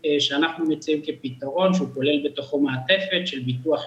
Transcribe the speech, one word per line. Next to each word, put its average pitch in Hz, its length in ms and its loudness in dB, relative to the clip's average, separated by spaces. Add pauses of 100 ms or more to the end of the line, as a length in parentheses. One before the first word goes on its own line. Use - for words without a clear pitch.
אה, 147 140 4
שאנחנו 156 460 0
מציעים 156 360 0
כפתרון, 143 720 0
שהוא 156 200 2
כולל 143 320 2
בתוכו 143 340 -4
מעטפת 180 680 0
של 139 140 -6
ביטוח 127 480 -2